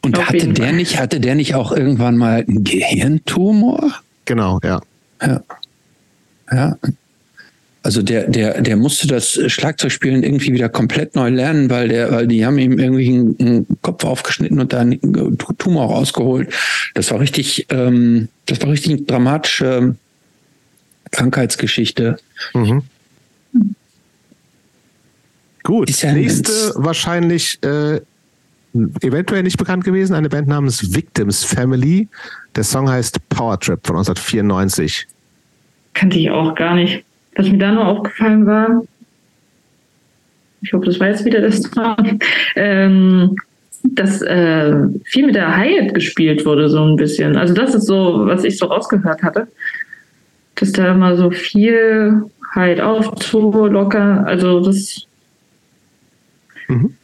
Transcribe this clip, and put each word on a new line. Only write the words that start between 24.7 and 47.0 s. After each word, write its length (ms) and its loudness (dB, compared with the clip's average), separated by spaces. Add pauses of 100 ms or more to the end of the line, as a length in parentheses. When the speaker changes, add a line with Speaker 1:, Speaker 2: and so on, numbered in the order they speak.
Speaker 3:
Gut, 260 0
Speaker 1:
Descendants. 500 0 (100)
Speaker 3:
nächste 280 -2
wahrscheinlich, 840 -2
äh, 380 -2 (1000)
eventuell 420 -2
nicht 160 -2
bekannt 260 -4
gewesen, 300 0
eine 140 0
Band 200 -2
namens 460 -2
Victims 500 -4
Family. 640 0 (480)
Der 80 -2
Song 260 -2
heißt 380 -4
Power 320 -2
Trip 240 -4
von 120 -4
neunzehnhundertvierundneunzig. 1120 -2 (880)
Speaker 2:
Kannte 240 2
ich 120 0
auch 240 -2
gar 200 -2
nicht. 300 0 (320)
Was 120 2
mir 100 4
da 140 2
nur 140 2
aufgefallen 600 2
war, 360 2 (1800)
ich 100 -8
hoffe, 140 0
das 140 -2
war 80 0
jetzt 160 -2
wieder 160 2
der 120 2
Song, 640 -2 (380)
ähm, 800 4 (480)
dass, 380 0
äh, 520 2 (300)
viel 220 2
mit 80 4
der 220 0
Hi-Hat 380 2
gespielt 500 0
wurde, 240 4
so 160 4
ein 120 6
bisschen. 400 2